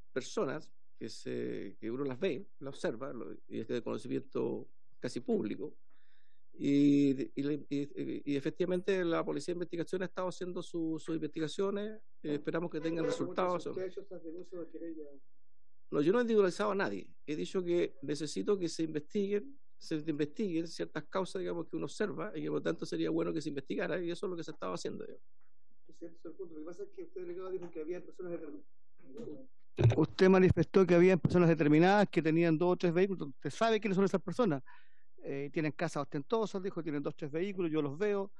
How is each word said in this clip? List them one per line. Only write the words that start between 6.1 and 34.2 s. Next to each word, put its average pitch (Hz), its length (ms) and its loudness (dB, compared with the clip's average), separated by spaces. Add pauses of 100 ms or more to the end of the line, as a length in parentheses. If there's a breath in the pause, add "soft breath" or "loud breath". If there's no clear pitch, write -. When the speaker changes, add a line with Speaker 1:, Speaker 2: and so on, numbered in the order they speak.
Speaker 1:
y, 143 840 6
y, 139 340 -2
y, 139 560 -4
y 143 120 0
efectivamente 180 680 0
la 165 200 2
Policía 151 280 -4
de 175 40 -2
Investigación 175 460 -4
ha - 20 0
estado 185 240 -4
haciendo 180 340 -6
su, 160 420 -4
sus 165 120 -2
investigaciones, 196 840 -2 (220)
eh, 147 120 -2
esperamos 160 360 -2
que 160 80 -4
tengan 165 260 0
Speaker 2:
Pero, 151 60 2
Speaker 1:
resultados. 180 560 0
Speaker 2:
¿usted - 160 -2
ha 190 40 -2
hecho 185 160 -8
esas 175 200 -10
denuncias 170 400 -8
o - 80 -10
querellas? 156 380 -8 (840)
Speaker 1:
No, 147 120 2
yo 160 100 4
no 240 60 4
he 247 40 4
individualizado 208 480 4
a 196 60 0
nadie, 104 340 -2 (160)
he 147 80 -4
dicho 180 300 -2
que 175 380 2
necesito 160 540 -2
que 175 120 -2
se 165 160 -2
investiguen, 202 760 -2 (200)
se - 180 -4
investiguen 160 720 0
ciertas 165 380 -6
causas, 190 340 -2
digamos, 175 260 -4
que - 80 -8
uno 160 120 -2
observa, 160 520 -4
y 147 40 -4
que 151 60 -2
por 147 140 0
tanto 165 240 -2
sería 165 240 0
bueno 165 220 2
que 160 100 -2
se 156 60 -4
investigara, 160 520 -2
y 170 120 -4
eso 175 140 -4
es 185 40 -2
lo 180 60 -4
que 165 80 -8
se 160 80 -8
estaba 185 220 -4
haciendo, - 300 -6
digamos. - 220 -10 (600)
Speaker 2:
Ese - 180 -10
es - 180 -10
el 330 80 -8
punto. - 220 -8
Lo 311 60 -8
que 302 60 -8
pasa 392 180 -8
es - 60 -8
que - 120 -8
usted, - 200 -8
delegado, 175 280 -6
dijo 175 180 -4
que 160 120 -6
había 170 240 -4
personas 180 260 -8
de 170 80 -2 (1600)
usted 160 320 6
manifestó 185 580 8
que 175 80 6
habían 180 240 10
personas 175 300 6
determinadas 165 600 8
que 165 120 2
tenían 160 360 6
dos 175 140 6
o 180 40 4
tres 175 160 4
vehículos. 180 360 2
Usted 139 220 -6
sabe 220 300 4
quiénes 196 160 2
son 196 80 6
esas 185 160 4